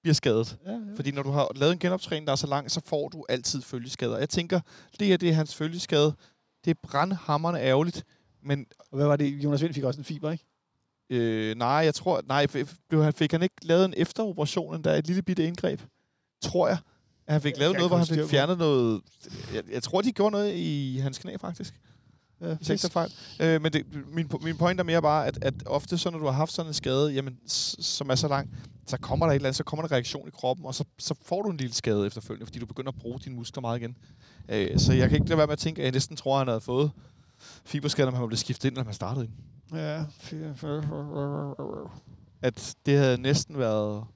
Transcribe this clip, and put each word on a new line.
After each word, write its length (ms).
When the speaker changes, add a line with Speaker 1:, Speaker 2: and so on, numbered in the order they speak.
Speaker 1:
bliver 120
skadet. 520
Speaker 2:
Ja, 60
ja. 60
Speaker 1:
Fordi 160
når 120
du 80
har 240
lavet 180
en 60
genoptræning, 480
der 40
er 60
så 100
lang, 240
så 140
får 240
du 200
altid 320
følgeskader. 560
Jeg 120
tænker, 300
det 80
her, 100
det 120
er 40
hans 220
følgeskade. 580
Det 60
er 40
brandhamrende 720
ærgerligt, 440
men 220
Speaker 2:
Og 60
hvad 100
var 80
det? 280
Jonas 180
Vind 120
fik 100
også 160
en 40
fiber, 280
ikke? 140
Speaker 1:
Øh, 460
nej, 120
jeg 280
tror... 320
Nej, 240
f-, 120
f-, 120
blev 140
han, 100
fik 180
han 120
ikke 180
lavet 240
en 120
efteroperation, 800
endda 220
et 100
lille 140
bitte 260
indgreb? 340
Tror 260
jeg, 100
at 60
han 80
fik 140
Speaker 2:
Ja, 40
Speaker 1:
lavet 160
Speaker 2:
kan 40
Speaker 1:
noget, 100
hvor 80
Speaker 2:
jeg 80
Speaker 1:
han 80
Speaker 2:
ikke 100
Speaker 1:
fik 60
Speaker 2:
styr 100
på. 80
Speaker 1:
fjernet 100
noget. 440
Jeg, 180
jeg 120
tror, 180
de 100
gjorde 200
noget 240
i 460
hans 160
knæ, 200
faktisk. 360
Speaker 2:
Ja, 120
Speaker 1:
Hvis 160
jeg 60
ikke 140
tager 180
Speaker 2:
fisk. 320
Speaker 1:
fejl. 160
Øh, 60
men 120
det, 120
min 220
po-, 100
min 140
point 220
er 40
mere 180
bare, 260
at, 160
at 100
ofte 320
så, 120
når 100
du 60
har 60
haft 200
sådan 180
en 40
skade, 400
jamen, 240
s-, 380
som 240
er 60
så 120
lang, 220
så 100
kommer 280
der 60
et 40
eller 140
andet, 60
så 80
kommer 240
der 40
reaktion 360
i 40
kroppen, 340
og 100
så, 80
så 220
får 200
du 80
en 80
lille 160
skade 340
efterfølgende, 380
fordi 140
du 60
begynder 260
at 80
bruge 200
dine 160
muskler 260
meget 180
igen. 180
Øh, 300
så 140
jeg 160
kan 60
ikke 140
lade 80
være 100
med 60
at 60
tænke, 220
at 40
jeg 60
næsten 240
tror, 200
at 40
han 80
havde 140
fået 300
fiberskader, 460
når 60
han 100
blev 100
skiftet 320
ind, 60
når 80
han 100
startede 320
ind. 80
Speaker 2:
Ja, 260
fi-, 1900
Speaker 1:
At 340
det 120
havde 240
næsten 380
været 440